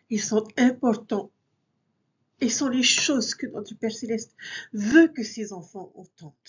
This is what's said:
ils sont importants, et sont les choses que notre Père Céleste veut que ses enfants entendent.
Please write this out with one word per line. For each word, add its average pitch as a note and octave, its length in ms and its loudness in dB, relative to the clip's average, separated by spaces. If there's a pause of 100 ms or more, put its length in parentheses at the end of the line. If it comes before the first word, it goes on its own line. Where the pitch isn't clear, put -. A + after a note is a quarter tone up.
(100)
ils G#3+ 120 -2
sont G#3+ 240 0 (120)
importants, B3 720 2 (1080)
et A#3 100 2
sont C#4 180 0
les B3 140 2
choses - 520 2
que - 120 -8
notre G#3 300 -10
Père A3 160 -2
Céleste A3 420 -6 (380)
veut B3 360 6
que B3+ 140 -8
ses G#3+ 300 -8
enfants F#3 420 -14
entendent. E3+ 400 -20 (140)